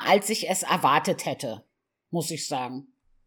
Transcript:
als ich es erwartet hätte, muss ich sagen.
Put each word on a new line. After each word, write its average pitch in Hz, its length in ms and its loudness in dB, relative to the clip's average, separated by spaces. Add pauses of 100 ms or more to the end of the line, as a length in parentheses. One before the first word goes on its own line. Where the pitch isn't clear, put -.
als 202 240 6
ich 180 180 -4
es 185 140 -2
erwartet 156 640 2
hätte, 123 400 -8 (440)
muss 170 220 -4
ich 147 160 -6
sagen. 127 400 -6 (380)